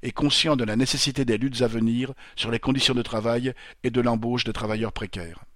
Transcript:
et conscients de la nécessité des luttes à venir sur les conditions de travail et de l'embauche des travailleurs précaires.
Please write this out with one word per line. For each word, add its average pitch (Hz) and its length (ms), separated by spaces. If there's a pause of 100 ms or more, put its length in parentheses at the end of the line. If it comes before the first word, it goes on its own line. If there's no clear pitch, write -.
et 127 100
conscients 147 440
de 120 80
la 107 120
nécessité 135 480
des 113 120
luttes 123 240
à 123 60
venir 117 480 (220)
sur - 160
les 117 80
conditions 131 340
de 123 80
travail 117 500 (300)
et 123 80
de 120 100
l'embauche 120 440
des 113 80
travailleurs 110 400
précaires. 90 520 (120)